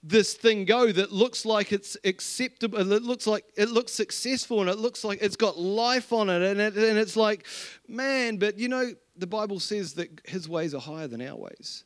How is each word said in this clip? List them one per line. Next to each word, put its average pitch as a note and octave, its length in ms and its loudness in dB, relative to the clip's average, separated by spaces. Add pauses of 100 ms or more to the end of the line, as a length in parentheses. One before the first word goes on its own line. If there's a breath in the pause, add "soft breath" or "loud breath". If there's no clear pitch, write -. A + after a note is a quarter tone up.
this F#3+ 320 4
thing A3 280 4
go A3+ 280 4
that G3 200 0
looks G#3+ 320 0
like G#3 300 0
it's G3 300 -4
acceptable, G#3 800 -2
that G3+ 200 2
looks A#3+ 220 -4
like G#3+ 200 0 (100)
it G#3 140 2
looks A#3 220 0
successful, A#3+ 720 -2
and F#3 80 2
it G3 80 0
looks A#3 260 -4
like G3+ 180 -4
it's G3+ 140 0
got F#3 220 2
life A3+ 560 0
on G#3+ 160 4
it." F3 120 4
And G3+ 200 2
it, G#3 160 2
and A3 220 4
it's G#3+ 160 0
like, G#3+ 300 2 (420 loud breath)
"Man, B3 500 -2
but G#3 220 0
you B3 100 -2
know, B3+ 240 -2 (220)
the F3+ 120 -8
Bible G3+ 320 -4
says F#3+ 340 -6
that D#3 320 -10
his F3 220 -10
ways D#3+ 280 -4
are C3 60 -8
higher D3+ 260 -10
than A#2 140 -8
our C3 140 -10
ways - 500 -14